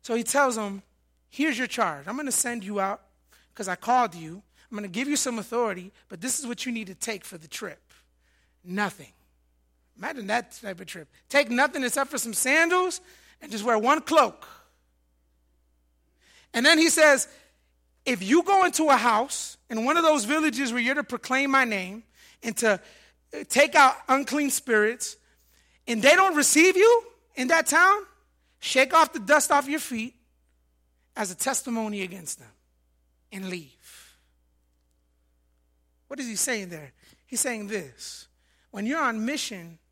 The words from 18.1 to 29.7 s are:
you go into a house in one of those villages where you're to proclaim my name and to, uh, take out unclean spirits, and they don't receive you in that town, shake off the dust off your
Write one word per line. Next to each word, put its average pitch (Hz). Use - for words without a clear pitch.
you 269
go 381
into 320
a 269
house 233
in 226
one 302
of 339
those 302
villages 277
where 247
you're 247
to 285
proclaim 262
my 269
name 202
and 226
to, 214
uh, 302
take 302
out 277
unclean 277
spirits, 220
and 226
they 285
don't 381
receive 320
you 453
in 254
that 330
town, 381
shake 262
off 311
the -
dust 277
off 285
your 294